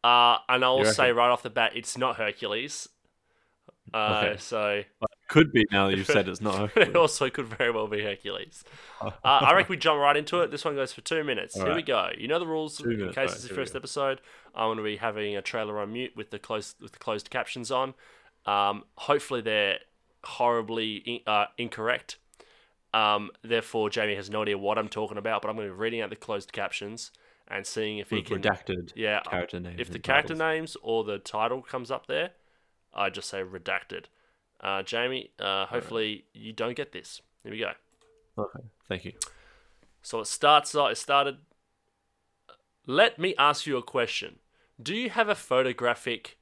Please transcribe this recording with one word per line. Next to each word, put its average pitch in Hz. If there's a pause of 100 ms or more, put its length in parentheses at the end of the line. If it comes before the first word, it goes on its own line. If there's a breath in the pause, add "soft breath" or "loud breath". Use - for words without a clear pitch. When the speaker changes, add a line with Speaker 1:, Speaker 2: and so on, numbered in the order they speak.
Speaker 1:
Uh, 120 (100)
and 127
I 127
will 131
Speaker 2:
You 135
Speaker 1:
say 110
Speaker 2:
reckon? 120
Speaker 1:
right 120
off 123
the 123
bat, 113
it's 120
not 127
Hercules. 113 (1040)
Uh, 107
Speaker 2:
Okay. 104
Speaker 1:
so 104 (180)
Speaker 2:
But 110
it -
could 156
be 117
now 98
that 98
you've 95
Speaker 1:
<laughs> 110
Speaker 2:
said 95
it's 95
not 104
Speaker 1:
It -
Speaker 2:
Hercules. 180
Speaker 1:
also 147
could 131
very 120
well 107
be 104
Hercules. 98
Speaker 2:
<laughs> - (280 loud breath)
Speaker 1:
Uh, 107 (140)
I 135
reckon 190
we 180
jump 151
right 143
into 151
it. 156
This 143
one 151
goes 135
for -
two 160
minutes. 110
Speaker 2:
All 98
Speaker 1:
Here 90
we 170
Speaker 2:
right. 170
Speaker 1:
go. 101
You 117
know 156
the 175
rules. 156
Speaker 2:
Two 147
Speaker 1:
In 113
Speaker 2:
minutes, 92
Speaker 1:
case -
Speaker 2:
all 135
right, -
Speaker 1:
it's 117
the 123
Speaker 2:
here 98
we 143
Speaker 1:
first 120
Speaker 2:
go. 135
Speaker 1:
episode, 135 (340 loud breath)
I'm 113
gonna 110
be 107
having 104
a 98
trailer 107
on 101
mute 123
with 107
the 107
closed, -
with 98
the -
closed 107
captions 123
on. 131 (520 soft breath)
Um, 101 (120)
hopefully 143
they're 104 (460)
horribly 113
in-, 117
uh, 104 (120)
incorrect. 117 (800 soft breath)
Um, 104 (120)
therefore, 113
Jamie 107
has 101
no 107
idea 104
what 101
I'm 107
talking 107
about, 104
but 107
I'm 110
gonna 104
be 92
reading 113
out 101
the 107
closed 101
captions - (380 soft breath)
and 98
seeing 107
if 101
he 113
Speaker 2:
With 110
Speaker 1:
can 95
Speaker 2:
redacted 92
Speaker 1:
Yeah, 107
Speaker 2:
character 90
names 87
Speaker 1:
if -
the 87
Speaker 2:
and -
Speaker 1:
character 147
Speaker 2:
titles. 160 (360)
Speaker 1:
names -
or 113
the 104
title 117
comes 123
up -
there, 156 (600)
I 98
just 95
say 98
redacted. 92 (560)
Uh, 98
Jamie, 120 (100)
uh, 101
Speaker 2:
All 98
right. 95
Speaker 1:
hopefully 113
you 110
don't 117
get 143
this. - (200)
Here 110
we 107
go. 110 (640)
Speaker 2:
Okay, 104 (280)
thank 92
you. 92 (880 loud breath)
Speaker 1:
So -
it 104
starts, 147
uh, 147
it 143
started, 139 (1500)
"Let 156
me 185
ask 143
you 143
a 120
question. - (420)
Do 151
you 233
have 214
a 208
photographic" 123